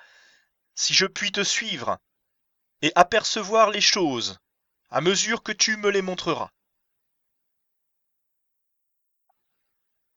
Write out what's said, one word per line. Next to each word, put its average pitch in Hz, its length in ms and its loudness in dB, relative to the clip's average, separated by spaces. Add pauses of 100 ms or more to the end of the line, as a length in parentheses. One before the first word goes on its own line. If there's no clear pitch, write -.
(760)
si - 180 -2
je 190 140 4
puis 196 260 -8
te 202 100 0
suivre 139 560 -4 (840)
et 151 120 2
apercevoir 208 760 4
les 202 100 -2
choses 123 580 0 (520)
à 123 100 -2
mesure 196 420 0
que 214 100 -6
tu 214 260 -2
me 208 100 -2
les 196 140 2
montreras. 170 480 -6 (3750)